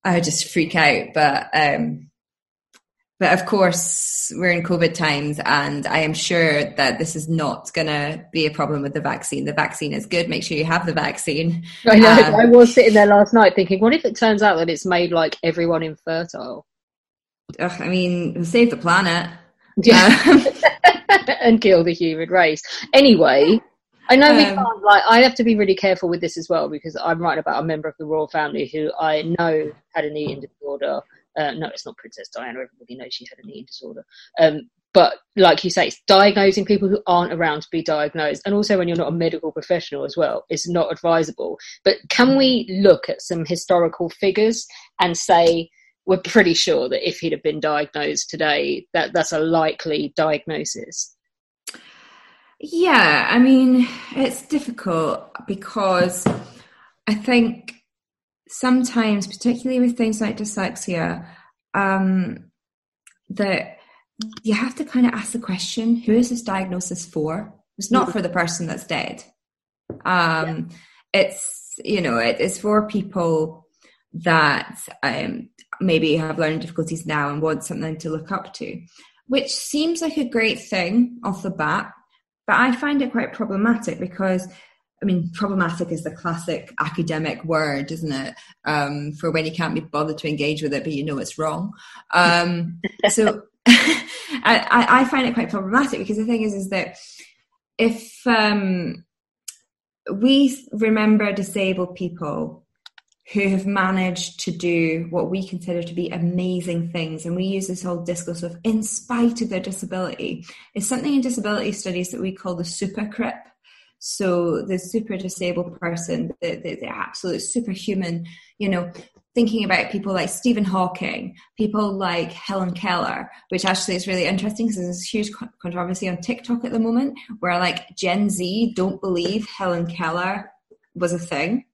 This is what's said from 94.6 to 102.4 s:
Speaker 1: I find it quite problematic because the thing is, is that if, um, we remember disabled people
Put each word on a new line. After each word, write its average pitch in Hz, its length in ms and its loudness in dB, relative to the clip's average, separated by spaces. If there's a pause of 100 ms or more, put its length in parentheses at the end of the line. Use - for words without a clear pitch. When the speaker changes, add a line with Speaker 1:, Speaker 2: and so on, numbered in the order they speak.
Speaker 1:
I 254 40 2
find 254 220 -2
it 240 60 -2
quite 233 160 -4
problematic 214 500 -2
because 208 180 -4
the 220 80 -2
thing 226 180 -2
is, 208 100 -2
is 190 160 -8
that 190 280 -6 (800)
if, - 500 -2
um, 202 800 0 (1080)
we 262 500 2 (100)
remember 214 580 2
disabled 185 640 -4
people 165 720 -8 (680)